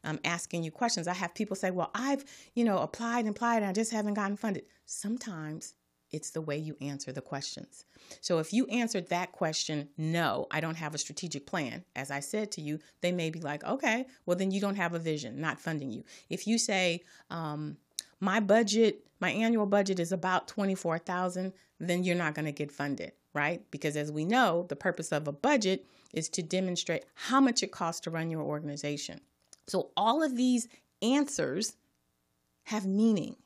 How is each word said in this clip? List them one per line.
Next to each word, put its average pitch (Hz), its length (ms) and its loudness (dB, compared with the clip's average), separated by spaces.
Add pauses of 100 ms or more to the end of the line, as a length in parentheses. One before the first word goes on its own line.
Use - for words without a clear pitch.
um, 151 220 -4
asking 170 400 -2
you 160 60 -6
questions. 190 360 -2
I 175 60 -2
have 185 220 -4
people 202 220 -4
say, 185 140 0
"Well, 180 240 -2
I've, 277 300 0 (300)
you 233 100 2
know, 202 140 4
applied 233 420 -2
and 214 80 0
applied 233 300 2
and 208 80 2
I 190 80 -2
just 220 180 0
haven't 208 220 0
gotten 202 240 -2
funded." - 260 -2 (220)
Sometimes 170 880 -6 (380)
it's 156 180 -8
the 160 100 -4
way 151 160 -2
you 156 240 -6
answer 143 320 -8
the 135 80 -8
questions. - 640 -10 (360)
So 170 180 2
if 160 140 -2
you 240 140 4
answered 226 420 -2
that 175 240 0
question, 156 560 -2 (100)
"No, 160 540 0
I 156 80 2
don't 160 160 -4
have 156 180 -6
a 147 40 -6
strategic 151 480 -8
plan," 151 380 -4 (120)
as 139 160 -6
I 139 80 -2
said 214 320 -4
to 160 100 -8
you, 151 160 -4 (220)
they 175 100 2
may 170 180 0
be 160 120 -6
like, 147 240 -4
"Okay, 254 420 0 (180)
well, 180 120 2
then 190 160 2
you 196 80 2
don't 202 160 0
have 170 180 0
a 165 60 -2
vision, 143 400 -4
not 156 200 -2
funding 147 300 -4
you." 110 140 -8 (260)
If - 160 -6
you 226 120 2
say, 185 440 2 (260)
um, 151 480 -6 (440)
"My 190 180 2
budget, 214 680 4 (140)
my 180 140 0
annual 220 340 4
budget 196 320 4
is 170 140 0
about 185 340 2
twenty-four 185 520 0
thousand," 185 540 -2 (280)
then 180 240 2
you're 175 100 4
not 160 220 0
gonna 151 160 -2
get 147 180 -4
funded, 143 400 -4 (240)
right? 151 380 0
Because 147 240 -2
as 147 160 -2
we 151 120 -2
know, 180 440 4
the 139 80 -4
purpose - 340 -2
of 151 160 0
a 143 60 -4
budget 190 520 2 (280)
is 160 180 -4
to 185 120 -4
demonstrate 180 640 0 (100)
how 262 260 2
much 247 240 6
it - 80 -8
costs 170 300 -4
to 165 80 -6
run 165 200 -2
your 160 120 -4
organization. 147 800 -4 (460)
So - 300 -2
all 233 260 4
of 262 140 2
these 247 320 4 (340)
answers 220 720 2 (920)
have 202 200 -2
meaning. 202 480 4 (120)